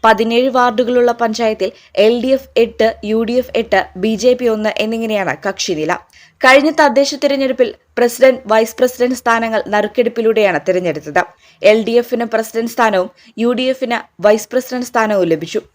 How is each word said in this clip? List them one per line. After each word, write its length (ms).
പതിനേഴ് 500
വാർഡുകളുള്ള 640
പഞ്ചായത്തിൽ 500
എൽ 180
ഡി 140
എഫ് 120
എട്ട്, 240
യു 80
ഡി 120
എഫ് 200
എട്ട്, 200
ബി 100
ജെ 160
പി 160
ഒന്ന് 160
എന്നിങ്ങനെയാണ് 500
കക്ഷിനില. 460
കഴിഞ്ഞ 240
തദ്ദേശ 440
തിരഞ്ഞെടുപ്പിൽ 460
പ്രസിഡന്റ്, 440
വൈസ് 260
പ്രസിഡന്റ് 440
സ്ഥാനങ്ങൾ 400
നറുക്കെടുപ്പിലൂടെയാണ് 920
തിരഞ്ഞെടുത്തത്. 560
എൽ 160
ഡി 140
എഫിന് 320
പ്രസിഡന്റ് 420
സ്ഥാനവും 340
യു 80
ഡി 140
എഫിന് 260
വൈസ് 260
പ്രസിഡന്റ് 400
സ്ഥാനവും 420
ലഭിച്ചു. 280